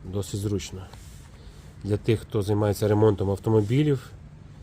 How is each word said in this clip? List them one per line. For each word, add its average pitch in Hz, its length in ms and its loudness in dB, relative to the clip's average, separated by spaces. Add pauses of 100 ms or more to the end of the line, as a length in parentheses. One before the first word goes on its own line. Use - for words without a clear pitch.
Досить 98 360 -6
зручно. 95 460 -4 (960)
Для 104 140 -2
тих, 107 240 2
хто 107 220 -4
займається 104 460 2
ремонтом 104 420 4
автомобілів, 117 840 2 (500)